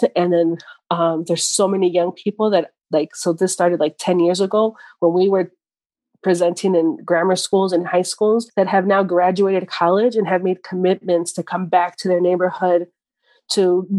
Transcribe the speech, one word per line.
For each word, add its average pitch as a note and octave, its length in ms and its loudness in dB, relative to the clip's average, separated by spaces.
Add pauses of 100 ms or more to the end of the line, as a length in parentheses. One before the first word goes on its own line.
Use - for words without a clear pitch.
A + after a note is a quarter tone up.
(160)
And F3+ 160 2
then, E3+ 260 2 (320)
um, E3 360 -2
there's E3 200 -2
so G3+ 220 0
many F#3+ 220 0
young F3 220 0
people G#3+ 380 -4
that, E3+ 220 0 (180)
like, D3+ 240 -2
so - 180 -2
this F3+ 200 -2
started, F3 280 0
like, D#3 180 -2
ten F3+ 200 -2
years F3 220 0
ago G#3+ 360 0 (240)
when E3+ 120 2
we F#3 160 2
were F#3+ 240 -2 (720)
presenting F3 520 0
in E3 300 2
grammar F3 320 0
schools F#3+ 360 0
and F3 140 -2
high F3+ 160 0
schools G#3+ 540 -2
that F#3+ 100 2
have G3 200 0
now G3 160 2
graduated F#3 680 0
college G#3 480 0
and G3+ 100 0
have F3+ 160 -2
made F#3 200 -4
commitments F#3 680 -2
to F3 100 -8
come F3+ 240 -6
back F3 300 0
to - 120 -6
their F3 120 2
neighborhood F3+ 680 0 (640)
to F#3 360 2 (120)